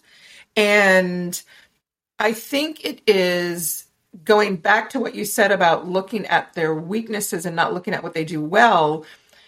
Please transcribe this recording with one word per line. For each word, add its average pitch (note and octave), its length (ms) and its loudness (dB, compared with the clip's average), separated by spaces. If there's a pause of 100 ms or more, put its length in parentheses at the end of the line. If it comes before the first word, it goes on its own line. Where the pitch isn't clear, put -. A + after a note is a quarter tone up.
(560)
And F#3 840 2 (800)
I A3 140 0
think D4 520 -6
it C4+ 220 -8
is F3 800 0 (400)
going G#3 320 4
back G#3+ 340 0
to C4+ 80 -6
what - 160 -4
you G3+ 100 -8
said G3+ 280 2
about F3 340 2
looking F#3 400 -4
at - 280 -2
their D#3+ 200 -2
weaknesses G3+ 720 -6
and E3 80 -8
not E3 180 0
looking F3+ 220 -6
at - 80 -6
what E3 120 -10
they F#3 100 -2
do D3+ 180 -6
well, D#3+ 640 2 (420)